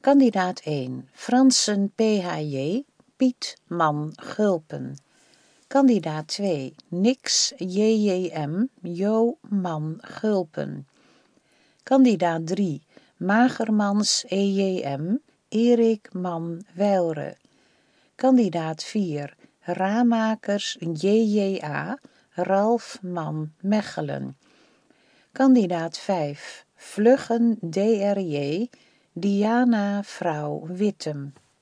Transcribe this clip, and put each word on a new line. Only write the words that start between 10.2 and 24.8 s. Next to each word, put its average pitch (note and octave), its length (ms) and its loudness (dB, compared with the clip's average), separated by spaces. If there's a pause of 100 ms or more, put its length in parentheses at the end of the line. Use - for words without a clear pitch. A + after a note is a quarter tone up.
Kandidaat F3 640 4
drie, F3 340 -2 (360)
Magermans, G#3+ 1080 0
E G3 160 0
J G3 380 0
M, D3+ 400 -4 (280)
Erik, A3+ 640 2
man, E3+ 600 -6
Weilre. E3+ 680 -2 (840)
Kandidaat F3 600 2
vier, D3+ 520 -6 (260)
Ramakers, A3 1160 0
J E3 300 -4
J G#3 540 2
A, D#3 340 -6 (380)
Ralf, G3 680 0
man, D#3 600 -6
Mechelen. D3 760 -4 (920)